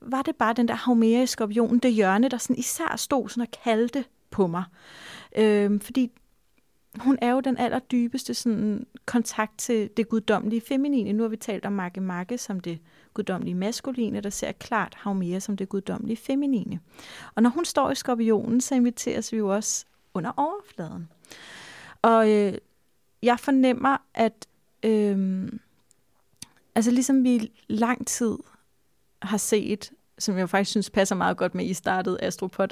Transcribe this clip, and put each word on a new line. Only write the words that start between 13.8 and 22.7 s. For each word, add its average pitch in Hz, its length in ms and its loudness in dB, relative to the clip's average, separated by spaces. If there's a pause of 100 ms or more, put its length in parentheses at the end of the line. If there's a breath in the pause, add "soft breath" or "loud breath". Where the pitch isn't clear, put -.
der 202 80 -4
ser - 220 -6
klart - 460 -4
Haumea 190 420 -2
som 196 180 -6
det 190 120 -6
guddommelige 196 480 -4
feminine. 269 640 -2 (560 loud breath)
Og 214 80 4
når 240 60 8
hun 311 160 -2
står 277 260 2
i 277 40 0
skorpionen, 226 680 0
så 269 140 -2
inviteres 240 560 0
vi 226 60 -2
jo 202 180 0
også - 300 -4 (280)
under 190 240 -4
overfladen. 233 720 -6 (920 loud breath)
Og, 226 300 6
øh, 208 220 4 (720)